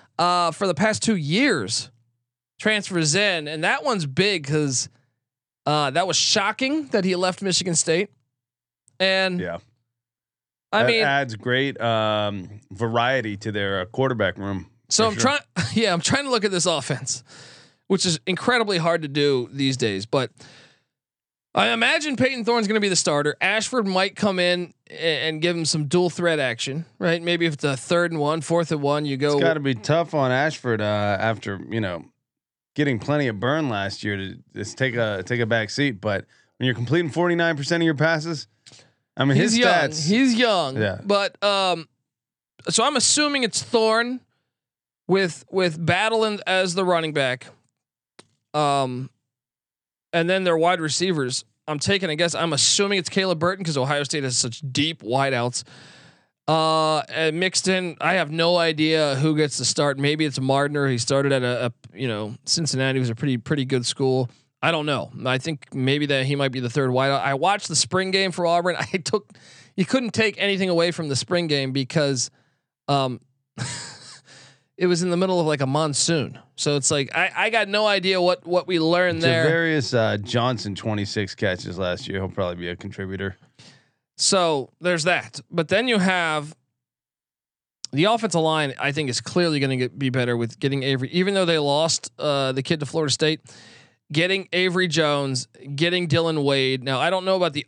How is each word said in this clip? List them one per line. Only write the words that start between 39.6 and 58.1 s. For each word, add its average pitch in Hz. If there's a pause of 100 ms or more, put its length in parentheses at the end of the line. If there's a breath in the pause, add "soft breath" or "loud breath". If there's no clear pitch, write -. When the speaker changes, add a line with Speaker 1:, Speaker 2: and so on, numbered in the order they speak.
Speaker 2:
stats. 156
Speaker 1:
He's 240
young. 190
Speaker 2:
Yeah. 101
Speaker 1:
But, 196
um, 190 (800)
so 220
I'm 285
assuming 285
it's -
Thorne 233 (840)
with, 185
with 170
Battle 220
in, 208
as 185
the 190
running 165
back. 131 (1080)
Um, 135 (1000)
and 170
then 190
their 170
wide 170
receivers, 151 (220)
I'm 151
taking 190
a 151
guess. 165
I'm 165
assuming 202
it's -
Caleb 190
Burton 185
'cause 160
Ohio 143
State 143
has 127
such 117 (100)
deep 156
wideouts. 123 (840 loud breath)
Uh, 156 (100)
and 156
mixed 185
in, 185
I 165